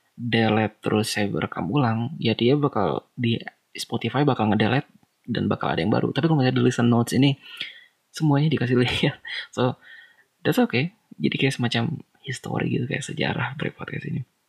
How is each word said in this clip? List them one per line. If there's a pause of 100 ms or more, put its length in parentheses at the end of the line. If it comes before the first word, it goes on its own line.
(200)
delete
terus
saya
rekam
ulang,
ya
dia
bakal (100)
di (340)
Spotify
bakal
ngedelete (400)
dan
bakal
ada
yang
baru.
Tapi
kalau
misalnya
di
listen
notes
ini (760)
semuanya
dikasih
<laughs>
lihat, (320)
so (640)
that's
okay. (260)
Jadi
kayak
semacam (200)
history (100)
gitu,
kayak
sejarah (100)
Break
Podcast
ini. (280)